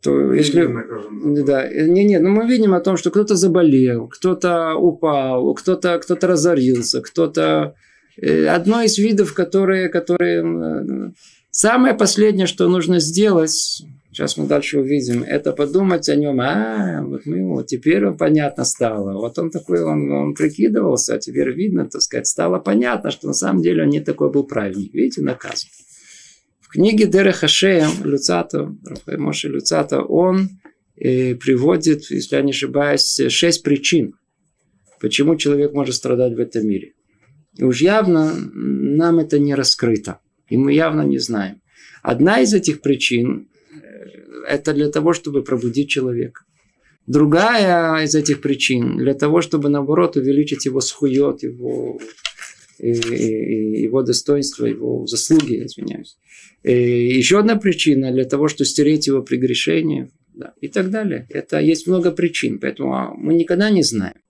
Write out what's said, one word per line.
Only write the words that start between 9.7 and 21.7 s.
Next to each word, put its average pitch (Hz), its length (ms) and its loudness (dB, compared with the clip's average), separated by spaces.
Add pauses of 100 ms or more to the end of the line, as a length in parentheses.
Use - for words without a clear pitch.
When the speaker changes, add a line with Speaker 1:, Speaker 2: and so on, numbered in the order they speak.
Speaker 1:
которые, 170 540 0
э, - 680 -6 (400)
самое 247 420 2
последнее, 208 540 2
что 180 200 0
нужно 180 320 2
сделать, 165 840 0 (280)
сейчас - 260 -6
мы 147 100 -4
дальше 143 320 0
увидим, 131 440 -2
это - 300 -2
подумать 170 560 0
о 147 60 2
нём. 143 260 0
А, 190 600 -2
вот 139 220 -10
мы, 175 220 -4
вот 135 200 -4
теперь 160 380 0
он 175 120 -2
понятно 151 480 0
стало. 107 480 -2
Вот 110 260 -6
он 85 100 -4
такой, 85 340 -2
он, 80 280 -2
он 143 240 -2
прикидывался, 156 800 0
а - 20 -4
теперь 131 340 -4
видно, 175 380 -2